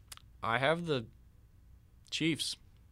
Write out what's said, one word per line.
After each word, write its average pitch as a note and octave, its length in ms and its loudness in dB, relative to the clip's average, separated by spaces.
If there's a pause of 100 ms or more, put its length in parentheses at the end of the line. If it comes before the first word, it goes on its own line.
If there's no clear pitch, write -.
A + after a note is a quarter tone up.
(420)
I A2+ 160 2
have D#3+ 280 2
the C3 180 0 (1080)
Chiefs. - 460 -2 (360)